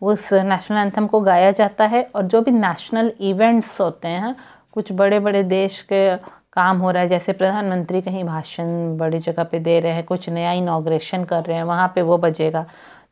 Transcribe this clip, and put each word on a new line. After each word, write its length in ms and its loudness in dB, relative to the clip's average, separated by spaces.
उस 300 0
नेशनल 440 2
एंथम 300 0
को 140 2
गाया 300 6
जाता 360 2
है। 280 0
और 80 -2
जो 200 2
भी 80 2
नेशनल 680 0
इवेंट्स 600 2
होते 280 -2
हैं, 280 -6
कुछ 200 -6
बड़े-बड़े 500 2
देश 400 -2
के 340 0
काम 260 2
हो 120 0
रहा 120 0
है, 60 0
जैसे 240 0
प्रधानमंत्री 680 -2
कहीं 240 -6
भाषण 720 -6
बड़ी 220 -2
जगह 260 -4
पे 140 -4
दे 220 2
रहे 120 0
हैं, 120 -4
कुछ 240 -6
नया 240 -2
इनॉग्रेशन 720 -2
कर 180 -2
रहे 140 -4
हैं, 80 -4
वहाँ 300 0
पे 80 2
वो 160 4
बजेगा। 480 -2